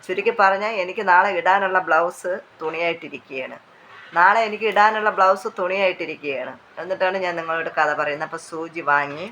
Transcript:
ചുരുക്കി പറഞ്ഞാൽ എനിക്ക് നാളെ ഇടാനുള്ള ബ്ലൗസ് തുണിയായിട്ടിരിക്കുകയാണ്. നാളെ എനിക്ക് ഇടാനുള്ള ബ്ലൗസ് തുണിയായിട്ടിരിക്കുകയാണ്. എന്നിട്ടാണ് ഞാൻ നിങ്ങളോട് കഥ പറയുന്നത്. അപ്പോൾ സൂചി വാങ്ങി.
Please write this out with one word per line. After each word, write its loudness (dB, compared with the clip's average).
ചുരുക്കി -2
പറഞ്ഞാൽ 2
എനിക്ക് -6
നാളെ 6
ഇടാനുള്ള 2
ബ്ലൗസ് 0
തുണിയായിട്ടിരിക്കുകയാണ്. -6
നാളെ 6
എനിക്ക് -4
ഇടാനുള്ള 4
ബ്ലൗസ് 2
തുണിയായിട്ടിരിക്കുകയാണ്. -4
എന്നിട്ടാണ് -2
ഞാൻ -2
നിങ്ങളോട് -4
കഥ 2
പറയുന്നത്. -4
അപ്പോൾ -12
സൂചി -10
വാങ്ങി. 0